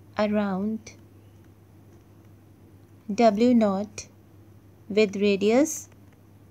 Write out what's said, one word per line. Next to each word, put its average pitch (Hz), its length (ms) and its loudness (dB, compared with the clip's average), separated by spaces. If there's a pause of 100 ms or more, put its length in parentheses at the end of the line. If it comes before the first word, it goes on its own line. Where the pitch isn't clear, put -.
(180)
around 208 760 -4 (2250)
W 226 460 2
naught 208 520 0 (840)
with 202 280 0
radius, 208 720 0 (640)